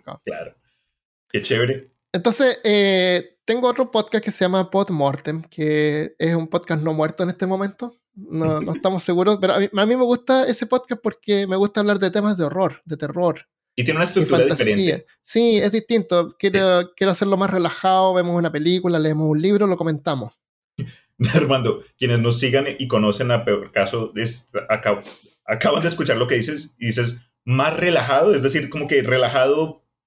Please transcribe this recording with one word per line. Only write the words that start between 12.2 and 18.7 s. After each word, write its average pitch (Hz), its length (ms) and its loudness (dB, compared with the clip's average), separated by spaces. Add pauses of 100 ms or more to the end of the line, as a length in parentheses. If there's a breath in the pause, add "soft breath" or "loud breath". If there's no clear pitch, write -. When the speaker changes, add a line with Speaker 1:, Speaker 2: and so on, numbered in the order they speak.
Speaker 1:
de 170 60 0
horror, 175 400 -2
de 165 120 -8
terror 170 440 -2 (340)
Speaker 2:
Y 127 80 -4
tiene 156 160 -2
una 175 60 2
Speaker 1:
y - 20 0
Speaker 2:
estructura 151 400 2
Speaker 1:
fantasía. - 300 2
Speaker 2:
diferente. 175 300 0 (180 soft breath)
Speaker 1:
Sí, 226 340 2
es 202 140 2
distinto. 196 680 0
Quiero, 190 440 2
Speaker 2:
Sí. 180 40 -6 (100)
Speaker 1:
quiero 190 140 2
hacerlo 196 260 0
más 196 140 0
relajado, 190 640 2
vemos 175 240 2
una 170 140 0
película, 175 480 0